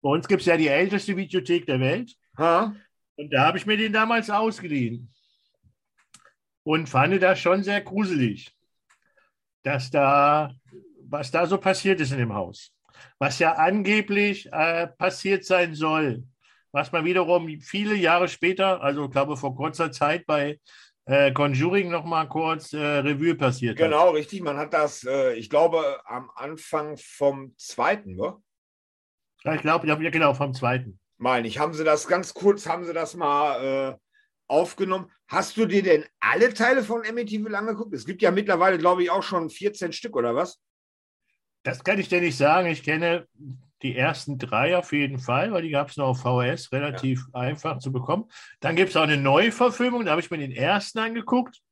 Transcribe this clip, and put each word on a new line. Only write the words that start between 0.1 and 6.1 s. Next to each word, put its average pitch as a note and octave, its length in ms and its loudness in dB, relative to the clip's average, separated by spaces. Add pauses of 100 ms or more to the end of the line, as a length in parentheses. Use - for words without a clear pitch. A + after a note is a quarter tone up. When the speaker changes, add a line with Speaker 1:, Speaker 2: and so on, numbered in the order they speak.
Speaker 1:
uns D#3+ 160 0
gibt's F#3 200 2
ja E3+ 100 4
die D#3 120 2
älteste F#3+ 480 0
Videothek F3 500 -2
der C3 140 0
Welt. F3 340 -2 (220)
Speaker 2:
Ha? E3 380 2 (420)
Speaker 1:
Und D3 160 -10
da C#3 140 4
hab F3 100 2
ich F#3+ 100 -8
mir G#3 100 0
den G#3+ 160 0
damals A3+ 380 0
ausgeliehen. D3+ 800 -4 (1500)